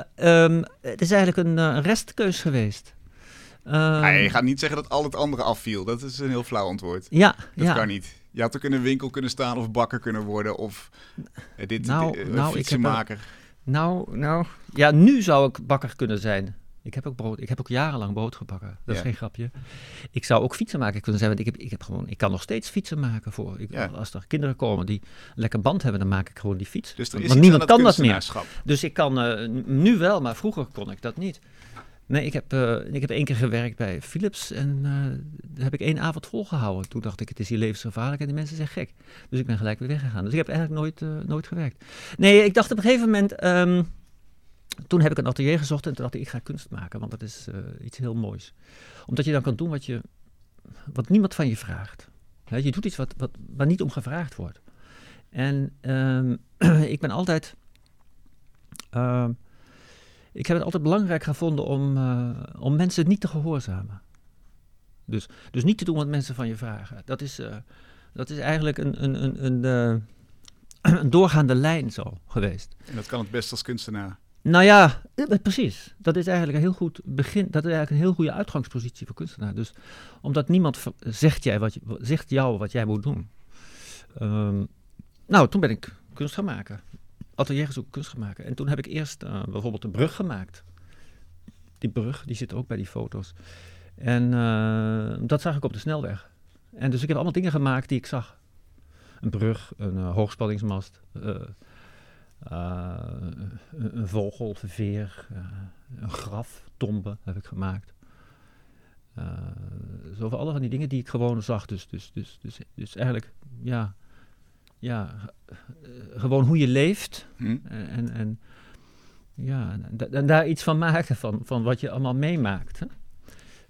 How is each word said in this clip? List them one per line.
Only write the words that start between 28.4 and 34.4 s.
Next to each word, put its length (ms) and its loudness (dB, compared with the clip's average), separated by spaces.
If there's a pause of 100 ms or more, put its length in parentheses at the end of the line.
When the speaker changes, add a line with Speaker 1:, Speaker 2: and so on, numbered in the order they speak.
Speaker 1:
Dus 180 2
ik 100 -4
kan, 260 2
eh, 300 0
n-, 140 -4 (180)
nu 160 8
wel, 240 2
maar 140 -4
vroeger 300 -4
kon 260 -10
ik 100 -14
dat 160 -8
niet. 220 -6 (640)
Nee, 200 0
ik 80 -4
heb, 200 -6
eh, 400 0
ik 80 -4
heb 80 -4
één 160 -2
keer 100 -2
gewerkt 420 -2
bij 240 -4
Philips 500 -6